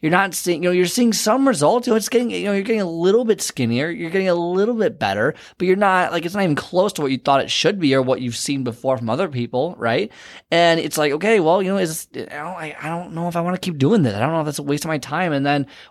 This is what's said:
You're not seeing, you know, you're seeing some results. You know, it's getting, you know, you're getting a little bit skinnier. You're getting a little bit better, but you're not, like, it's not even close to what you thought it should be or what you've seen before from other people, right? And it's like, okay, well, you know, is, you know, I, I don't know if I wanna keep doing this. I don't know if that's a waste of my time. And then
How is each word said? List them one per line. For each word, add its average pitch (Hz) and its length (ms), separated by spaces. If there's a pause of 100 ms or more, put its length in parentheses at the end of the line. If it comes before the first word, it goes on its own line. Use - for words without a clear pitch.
You're 156 100
not 185 220
seeing, 170 300
you 180 80
know, - 20
you're 180 140
seeing 233 260
some 226 340
results. 208 400
You 247 60
know, 220 60
it's 214 100
getting, 240 220
you 180 140
know, 202 100
you're 196 80
getting 220 180
a 185 100
little 190 360
bit 208 160
skinnier. 127 480
You're 170 180
getting 190 220
a 175 40
little 180 400
bit 220 240
better, 107 360 (240)
but 180 80
you're 185 100
not, 185 340
like, 165 140
it's 170 100
not 202 80
even 160 140
close 185 380
to 160 80
what 139 80
you 131 80
thought 139 240
it - 80
should 160 280
be 143 160
or 135 60
what 127 220
you've 120 120
seen 139 300
before 123 320
from 117 140
other 165 180
people, 127 500
right? 127 320 (400)
And 170 300
it's 151 160
like, 151 160
okay, 202 280
well, 170 220
you 185 60
know, 196 80
is, 165 380
you 117 100
know, 160 320
I, 156 240
I 147 80
don't 170 240
know 170 160
if 170 80
I 170 60
wanna 180 160
keep 180 180
doing 156 280
this. 110 100
I 101 60
don't 139 120
know 165 80
if 151 60
that's 147 120
a 156 40
waste 143 240
of - 20
my 156 80
time. 156 380
And 139 100
then 143 220 (240)